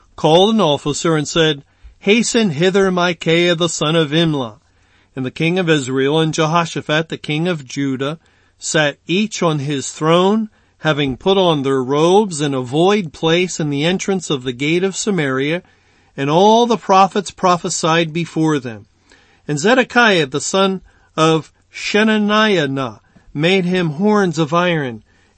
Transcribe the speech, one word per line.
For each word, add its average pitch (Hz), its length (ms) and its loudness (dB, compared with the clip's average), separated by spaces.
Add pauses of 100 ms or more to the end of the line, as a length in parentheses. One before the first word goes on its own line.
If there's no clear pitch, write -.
(160)
called 180 400 2
an 214 60 2
officer 151 540 0
and 147 120 -2
said, 156 360 0 (360)
'Hasten 220 520 2
hither 185 400 2
Micaiah 175 640 0
the 165 140 -2
son 156 260 -2
of 160 160 0
Imlah.' 147 480 -2 (560)
And 131 100 -6
the 127 60 -6
king 165 260 -2
of 180 120 -2
Israel 139 500 0
and 160 140 0
Jehoshaphat 160 760 -2
the 156 80 -10
king 151 300 -4
of 156 180 -4
Judah 139 540 -6 (380)
sat 147 400 -2 (100)
each 208 340 -2
on 160 180 0
his 139 320 -6
throne, 185 580 2 (300)
having 143 380 -2
put 190 200 2
on 165 260 2
their 135 200 0
robes, 165 580 2
in 147 120 -2
a 131 80 -2
void 165 520 0
place 170 460 -2
in 156 100 -2
the 143 160 -2
entrance 190 440 -4
of 135 140 -4
the 131 100 -6
gate 151 300 -2
of 190 120 -4
Samaria, 151 640 -2 (560)
and 139 120 -4
all 214 360 4
the 233 120 0
prophets 190 540 2
prophesied 170 800 0
before 160 480 -2
them. 113 280 -14 (600)
And 147 120 -4
Zedekiah 220 680 2
the 139 160 -6
son 190 400 0 (340)
of 160 380 0 (180)
Shenaniah 208 1300 0 (340)
made 180 320 0
him 180 260 0
horns 190 480 0
of 160 140 -2
iron, 160 500 -2 (340)